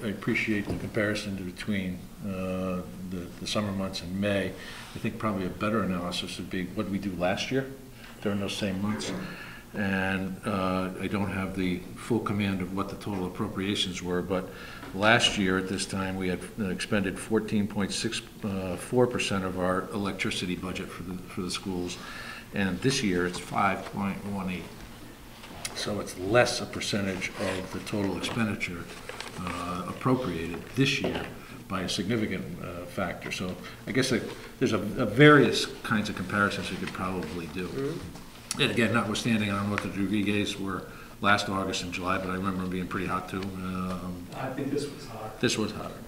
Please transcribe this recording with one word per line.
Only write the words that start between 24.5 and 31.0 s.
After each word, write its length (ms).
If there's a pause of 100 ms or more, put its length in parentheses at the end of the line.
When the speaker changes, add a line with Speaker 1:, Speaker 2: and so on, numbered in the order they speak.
Speaker 1:
So 260
it's 180
less 400
a 60
percentage 640 (100)
of 320
the 80 (100)
total 280
expenditure, 680 (560)
uh, 480
appropriated 720 (140)
this 260